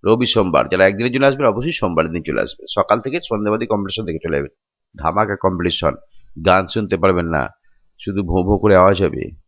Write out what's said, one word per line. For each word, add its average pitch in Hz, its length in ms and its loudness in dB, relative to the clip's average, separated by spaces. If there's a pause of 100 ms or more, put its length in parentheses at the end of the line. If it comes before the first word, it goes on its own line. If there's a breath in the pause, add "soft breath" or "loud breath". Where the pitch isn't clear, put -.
রবি 117 220 2
সোমবার, 87 420 2
যারা 92 180 4
একদিনের 107 260 0
জন্য 131 140 2
আসবেন 139 200 2
অবশ্যই 123 260 -2
সোমবার 80 400 -2
দিন 85 100 -6
চলে 65 180 -4
আসবেন, - 300 -8
সকাল 104 300 0
থেকে 135 200 -6
সন্ধ্যা 104 320 -4
অবধি 113 140 -2
কম্পিটিশন 101 380 -4
দেখে 82 180 -6
চলে 82 140 -2
যাবেন। 71 160 -4 (520)
ধামাকা 101 320 0
কম্পিটিশন, 87 580 -2 (520)
গান 92 200 4
শুনতে 101 300 -4
পারবেন 87 300 2
না, 76 220 -2 (520)
শুধু 101 220 -6
ভোঁ 90 220 0
ভোঁ 101 140 2
করে 101 180 4
আওয়াজ 92 260 6
হবে - 280 -2 (160)